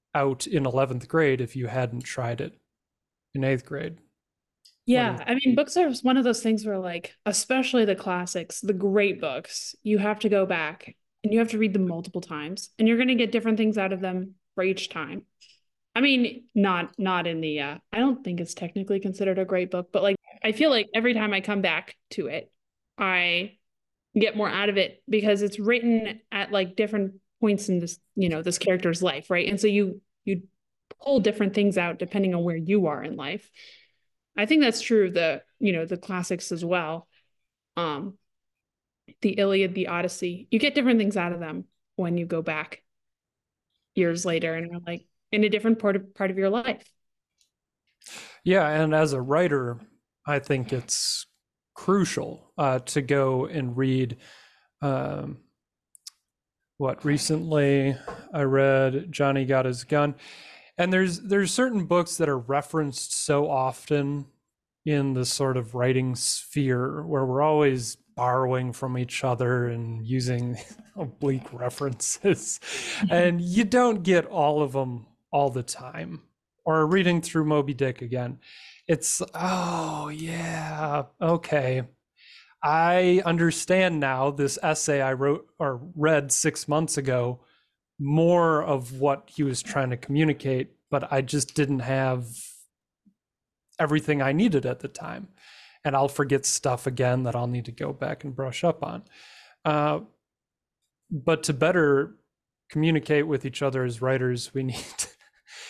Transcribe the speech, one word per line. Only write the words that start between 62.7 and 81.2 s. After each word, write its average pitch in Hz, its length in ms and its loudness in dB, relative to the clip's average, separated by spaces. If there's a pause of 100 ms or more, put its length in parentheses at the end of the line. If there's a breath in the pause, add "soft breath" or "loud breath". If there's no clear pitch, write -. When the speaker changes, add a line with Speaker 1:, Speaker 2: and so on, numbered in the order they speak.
Speaker 1:
so 147 240 2
often 139 800 -2 (580)
in 143 280 2
the 127 120 0
sort 135 320 0
of 117 180 -6
writing 127 400 2
sphere 135 880 -2
where 143 200 0
we're 131 160 0
always 147 560 2 (220)
borrowing 127 540 0
from 127 240 -6
each 123 260 -6
other 123 460 0
and 113 360 -6
using 123 520 -2 (200)
<laughs> - 200 -20
oblique 135 560 -4
references. - 1080 -2 (240 loud breath)
Speaker 2:
<laughs> - 260 -4
Speaker 1:
And 175 300 4
you 180 240 2
don't 226 400 4
get 180 220 4
all 151 360 2
of 135 140 0
'em 127 300 -4 (260)
all 143 180 2
the 123 140 -4
time. 143 600 -12 (420)
Or 160 200 4
reading 175 360 4
through 160 240 0
Moby 147 280 2
Dick 127 280 -2
again. 123 380 -6 (480 loud breath)
It's, - 340 0 (120)
"Oh, 165 760 -4
yeah, 156 920 -6 (180)